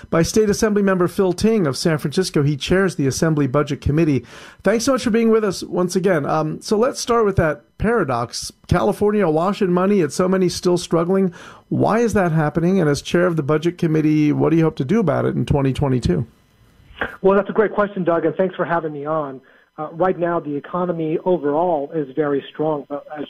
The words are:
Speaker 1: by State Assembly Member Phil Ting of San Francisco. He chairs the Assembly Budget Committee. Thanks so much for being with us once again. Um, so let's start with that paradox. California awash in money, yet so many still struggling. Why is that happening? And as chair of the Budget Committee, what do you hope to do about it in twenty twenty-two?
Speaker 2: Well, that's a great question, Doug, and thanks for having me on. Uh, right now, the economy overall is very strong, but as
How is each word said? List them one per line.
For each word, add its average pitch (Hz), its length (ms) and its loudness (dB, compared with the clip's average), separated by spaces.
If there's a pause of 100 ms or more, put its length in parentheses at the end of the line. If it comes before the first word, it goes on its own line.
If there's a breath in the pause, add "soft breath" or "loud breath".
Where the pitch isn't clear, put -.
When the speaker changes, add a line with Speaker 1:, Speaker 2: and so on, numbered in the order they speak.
(100)
Speaker 1:
by 165 120 2
State 214 280 2
Assembly 208 320 2
Member 185 260 2
Phil 185 240 0
Ting 208 340 2
of 127 100 -2
San 160 220 0
Francisco. 165 440 -2
He 147 140 2
chairs 185 400 0
the 143 100 0
Assembly 147 400 0
Budget 143 340 0
Committee. 151 460 2 (360 loud breath)
Thanks 220 220 0
so 269 80 2
much 254 120 0
for 247 60 -2
being 226 200 4
with 220 140 2
us 185 180 -2
once 175 340 -2
again. 170 300 0
Um, 156 340 -2
so - 160 -2
let's 254 240 0
start 233 240 2
with 196 120 0
that 156 260 0 (160)
paradox. 139 720 -2 (160)
California 208 580 2
awash 170 360 0
in 180 100 2
money, 185 280 2
yet 147 120 0
so 185 160 0
many 185 220 2
still 180 260 0
struggling. 175 560 0 (360 loud breath)
Why 151 320 2
is 226 120 2
that 180 200 2
happening? 165 480 2
And 151 100 2
as 143 100 0
chair 175 260 2
of 165 100 0
the 156 60 0
Budget 156 360 0
Committee, 156 540 2
what 139 180 2
do 165 60 4
you 165 60 4
hope 156 140 0
to 143 80 -4
do 196 160 2
about 131 240 0
it 135 120 -2
in 131 100 -2
twenty 135 260 0
twenty-two? 131 540 0 (960 loud breath)
Speaker 2:
Well, 196 140 4
that's 196 120 0
a 196 60 -8
great 208 180 0
question, 202 320 -2
Doug, 165 220 0
and 156 80 -2
thanks 185 220 -2
for 170 100 -4
having 160 260 -4
me 143 140 -10
on. 147 340 -6 (380 soft breath)
Uh, 151 140 -8
right 180 260 0
now, 170 200 -2
the 147 160 -6
economy 170 680 -4
overall 156 680 0
is 156 220 -4
very 143 380 -2
strong, 151 380 -4
but 143 160 -10 (120)
as 139 120 -10